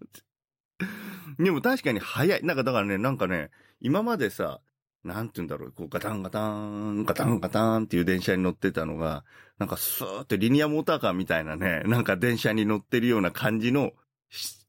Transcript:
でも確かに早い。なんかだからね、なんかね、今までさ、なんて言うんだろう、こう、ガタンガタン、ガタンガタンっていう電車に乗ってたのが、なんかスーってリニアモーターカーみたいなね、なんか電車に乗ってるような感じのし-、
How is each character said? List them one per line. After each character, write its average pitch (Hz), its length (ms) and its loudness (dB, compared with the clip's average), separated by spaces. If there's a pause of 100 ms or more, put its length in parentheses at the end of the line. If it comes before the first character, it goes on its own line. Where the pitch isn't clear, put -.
(1400)
で 175 140 4
も 147 80 0
確 254 240 2
か 139 80 2
に 101 80 0
早 160 360 2
い。 - 80 -4
な 165 100 0
ん - 20 -6
か 135 80 0
だ 127 80 0
か 117 80 4
ら 101 60 2
ね、 98 120 0
な 123 120 0
ん 131 60 -2
か 95 120 0
ね、 82 220 -2 (300)
今 175 220 2
ま 233 140 0
で 117 140 0
さ、 76 300 -6 (440)
な 92 180 -6
ん 117 60 -8
て - 80 -20
言 90 80 -6
う - 20 -6
ん - 20 -6
だ 76 80 -6
ろ 67 100 -10
う、 65 60 -16
こ 85 120 -12
う、 80 40 -10
ガ - 120 -4
タ 110 120 -4
ン 101 100 -4
ガ 92 80 -8
タ 107 180 -2
ン、 104 560 -4
ガ - 100 -2
タ - 100 -2
ン 117 160 2
ガ 90 100 -4
タ 113 280 2
ン 110 60 0
っ - 20 -6
て 87 100 -2
い 87 40 4
う 87 40 4
電 90 180 2
車 95 140 2
に 95 60 2
乗 92 100 2
っ - 20 -6
て 98 180 0
た 80 140 -2
の 78 100 -6
が、 80 280 -4 (340)
な 101 80 -2
ん - 20 -4
か 90 80 -4
ス - 280 -4
ー 98 180 -8
っ 139 40 -18
て 104 120 0
リ 113 120 4
ニ 143 120 6
ア 151 60 2
モ 151 120 0
ー - 40 0
タ 160 120 2
ー - 40 0
カ 107 100 2
ー - 20 2
み 92 140 0
た 82 140 2
い 80 40 -2
な 78 120 -6
ね、 85 300 0
な 117 140 4
ん - 40 0
か 95 120 2
電 117 220 2
車 113 140 2
に 107 140 2
乗 107 120 2
っ - 20 -12
て - 200 0
る 120 80 2
よ 117 100 4
う - 20 2
な 87 100 2
感 110 300 0
じ 120 120 0
の 135 200 2 (380)
し-、 - 380 -12